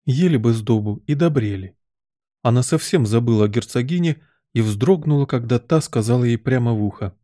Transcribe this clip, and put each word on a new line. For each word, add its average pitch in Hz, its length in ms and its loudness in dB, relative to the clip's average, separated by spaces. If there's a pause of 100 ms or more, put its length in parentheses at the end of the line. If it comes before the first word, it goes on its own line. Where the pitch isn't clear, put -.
Ели 156 320 2
бы 117 160 2
сдобу 107 540 -2
и 147 80 -2
добрели». 110 600 -2 (680)
Она 123 200 2
совсем 156 440 0
забыла 113 400 2
о - 20 0
герцогине 139 760 -2 (300)
и 117 80 0
вздрогнула, 143 640 0
когда 120 340 0
та 160 220 0
сказала 120 440 0
ей 117 120 0
прямо 120 380 0
в 104 80 -2
ухо: 101 420 -6